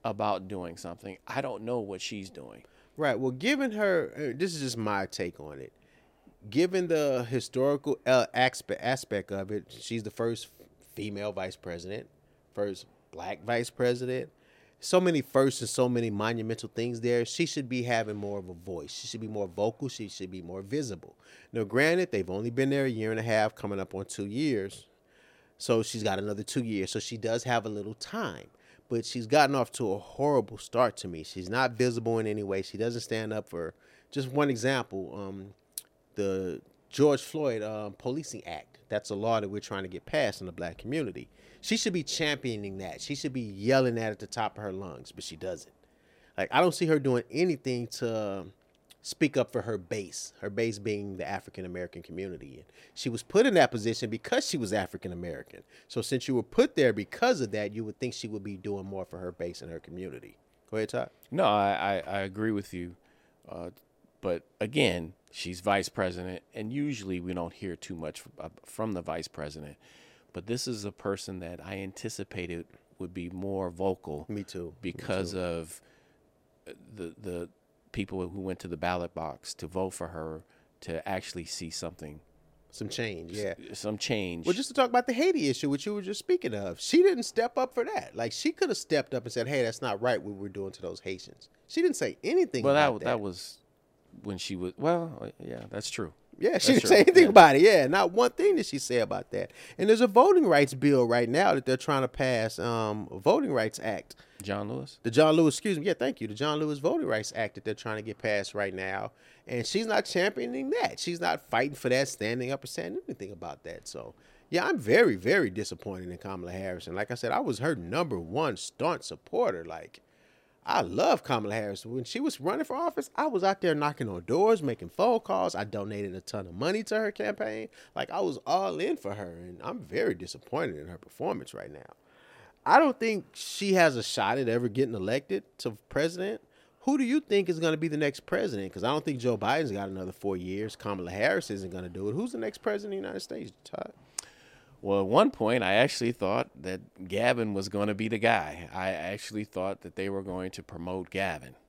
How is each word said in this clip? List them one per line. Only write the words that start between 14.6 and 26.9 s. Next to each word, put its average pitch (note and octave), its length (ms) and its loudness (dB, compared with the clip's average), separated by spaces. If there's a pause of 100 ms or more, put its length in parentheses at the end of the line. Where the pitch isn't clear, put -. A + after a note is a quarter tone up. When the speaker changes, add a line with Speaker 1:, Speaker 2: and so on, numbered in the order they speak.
Speaker 2:
So - 200 4
many F3 220 4
firsts C3+ 380 2
and A2+ 80 -4
so B2 200 2
many A#2+ 200 2
monumental A2 640 -2
things A#2 280 -2
there. A#2+ 240 4
She E3+ 220 0
should C#3 220 -4
be B2 140 0
having A2+ 340 0
more G2+ 220 -4
of F#2 100 -10
a F#2 60 -12
voice. E2+ 380 -8
She - 160 -12
should A2+ 120 -10
be A2 60 -6
more G#2 220 -4
vocal. G#2+ 400 0
She A2 200 -8
should F#2 220 -10
be F#2+ 100 -10
more F2+ 220 -10
visible. G#2+ 540 -6 (360)
Now, A2+ 120 0
granted, D#3 480 4
they've F#2+ 180 0
only G#2+ 200 -2
been C3+ 200 2
there C#3 140 2
a C3+ 60 2
year A2 200 -2
and A2 80 -2
a A2 60 -2
half, G#2+ 320 2
coming G2+ 240 -4
up F#2 120 -6
on F#2+ 120 -6
two G2+ 220 -8
years. G#2+ 600 -2 (720)
So A2+ 240 2
she's G#2+ 220 -6
got G2 160 0
another G#2 240 -6
two - 180 -4
years. G#2 300 -4